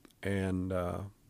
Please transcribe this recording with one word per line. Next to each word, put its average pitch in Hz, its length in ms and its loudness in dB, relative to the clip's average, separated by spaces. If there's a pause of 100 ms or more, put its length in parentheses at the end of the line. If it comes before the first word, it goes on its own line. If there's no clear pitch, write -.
(200)
and, 95 520 0
uh, 90 300 0 (280)